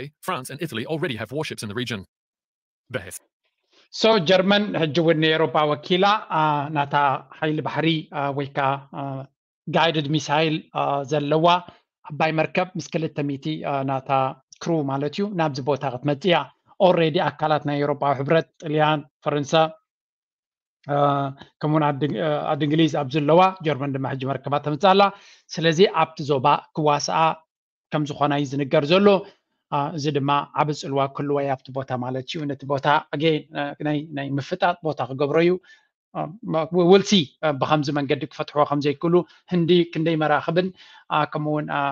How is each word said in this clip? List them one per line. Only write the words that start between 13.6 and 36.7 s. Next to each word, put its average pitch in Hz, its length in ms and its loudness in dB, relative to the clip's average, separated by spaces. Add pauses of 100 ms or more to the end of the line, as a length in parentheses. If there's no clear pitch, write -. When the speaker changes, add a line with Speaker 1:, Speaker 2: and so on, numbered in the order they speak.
Speaker 2:
አ፣ 151 120 -4 (100)
ናታ 135 260 -4 (500)
ክሩ 170 140 -4 (100)
ማለት 139 320 -4
እዩ 202 180 -2
ናብዚ 156 300 -2
ቦታ 139 240 -2
ክትመጽእ 139 400 -4
እያ። 170 100 4 (420)
ኦልሬዲ 170 420 4
ኣካላት 151 440 0
ናይ 147 140 -2
ኤውሮጳዊ 143 360 0
ሕብረት፣ 151 320 0 (100)
ጣልያን፣ 151 420 0 (200)
ፈረንሳ፣ 147 340 -2 (1300)
አ፣ 143 100 -2 (580)
ከምኡውን 156 300 0
ኣድ-፣ 143 180 0 (140)
አ፣ 151 120 -2 (180)
ኣድ 151 160 -2
እንግሊዝ 156 320 2
ኣብ 143 140 -2
ዘለዋ፣ 156 320 4 (180)
ጀርመን 143 340 -4
ድማ 135 160 -6
ሕጂ 131 160 -8
መርከባት 139 380 -4
ተምጽእ 147 260 0
ኣላ። 190 120 6 (480)
ስለዚ 165 300 0 (160)
ኣብቲ 160 280 0
ዞባ 135 220 0 (260)
ክዋስኣ 151 460 0 (760)
ከም 151 140 0
ዝኾና 143 280 -2
እዩ 143 140 -2
ዝንገር 143 380 0
ዘሎ። 190 220 4 (640)
አ፣ 147 80 0 (120)
እዚ 147 180 -6
ድማ 139 200 0 (240)
ዓብ 147 200 0
ፅልዋ 139 340 -4
ክህልዎ 143 300 -4
እዩ 139 120 -2
ኣብቲ 135 220 -6
ቦታ 131 260 -8
ማለት 127 280 -6
እዩ። - 180 -10
ነቲ 139 220 -6
ቦታ 139 220 -4 (200)
ኣገይን፣ 156 420 0
አ፣ 147 140 -6 (160)
ናይ፣ 151 180 -2 (140)
ናይ 139 180 -6
ምፍጣጥ 175 500 -2
ቦታ 151 240 -4
ክገብሮ 139 360 -2
እዩ። 170 120 4 (640)
አ፣ 165 40 -6 (240)
ማ-፣ 160 260 -2
we 180 160 2